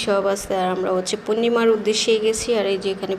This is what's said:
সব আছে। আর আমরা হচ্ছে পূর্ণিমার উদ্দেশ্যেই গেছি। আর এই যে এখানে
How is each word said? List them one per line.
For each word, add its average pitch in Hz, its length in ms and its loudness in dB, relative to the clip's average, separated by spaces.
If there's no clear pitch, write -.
সব 196 220 2
আছে। 196 280 -2
আর 185 140 0
আমরা 185 240 -2
হচ্ছে 185 240 -2
পূর্ণিমার 226 520 2
উদ্দেশ্যেই 220 500 2
গেছি। 220 360 -2
আর 202 120 0
এই 196 120 0
যে 185 120 -4
এখানে 190 280 -4